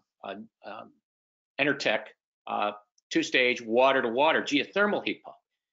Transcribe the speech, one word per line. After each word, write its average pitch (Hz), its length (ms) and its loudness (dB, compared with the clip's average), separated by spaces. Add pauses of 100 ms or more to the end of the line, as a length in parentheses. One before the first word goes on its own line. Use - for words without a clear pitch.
(240)
a, 98 120 -10 (300)
um, 107 260 -16 (680)
Enertech, 135 440 0 (440)
uh, 104 260 -4 (380)
two-stage 127 520 2
water-to-water 127 800 2
geothermal 151 600 0
heat - 200 -6
pump. - 140 -20 (360)